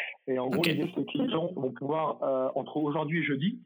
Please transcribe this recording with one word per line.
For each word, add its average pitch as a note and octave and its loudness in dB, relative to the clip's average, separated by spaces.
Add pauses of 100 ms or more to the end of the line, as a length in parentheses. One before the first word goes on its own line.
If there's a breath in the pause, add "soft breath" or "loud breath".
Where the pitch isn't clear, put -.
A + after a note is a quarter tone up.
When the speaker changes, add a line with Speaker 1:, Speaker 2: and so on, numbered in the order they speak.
(260 loud breath)
Speaker 1:
Et C3 0
en B2+ 0
gros, E3+ 2
Speaker 2:
Ok. E3+ 6
Speaker 1:
l'idée, D#3 0
c'est C#3 0
que - -4
les G#3+ 0
gens E3+ 0
vont C3 -2
pouvoir, C#3+ -2
euh, C3+ 2
entre C#3 -4
aujourd'hui D3+ 0
et D3+ 2
jeudi, D3 2